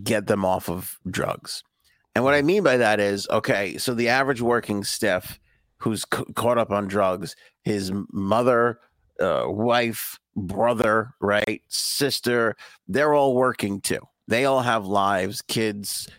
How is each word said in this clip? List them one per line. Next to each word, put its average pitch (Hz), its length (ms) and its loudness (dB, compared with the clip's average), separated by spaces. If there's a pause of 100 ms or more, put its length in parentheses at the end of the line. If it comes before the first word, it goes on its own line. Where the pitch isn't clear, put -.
get 104 260 -2
them 101 160 0
off 92 260 0
of 90 280 -8 (120)
drugs. - 520 -6 (520)
And 120 100 2
what 139 100 4
I 147 80 4
mean 185 200 2
by 131 140 4
that 107 240 4
is, 101 280 0
okay, 101 500 0
so 127 160 -4
the 117 140 0
average 131 320 0
working 110 440 0
stiff - 540 -2 (400)
who's 110 260 -4 (100)
c-, - 100 -4 (100)
caught 117 240 2
up 113 120 0
on 101 180 0
drugs, 92 460 0 (280)
his 98 280 -2
m-, 98 220 -4
mother, 117 680 2 (420)
uh, 73 260 0
wife, 113 720 -2 (160)
brother, 110 880 0
right, 104 480 0
sister, 120 880 -2 (320)
they're 147 260 2
all 139 220 4
working 113 440 0
too. - 200 -4 (260)
They 117 200 2
all 135 160 2
have 117 240 0
lives, 98 560 0
kids, 104 640 -4 (100)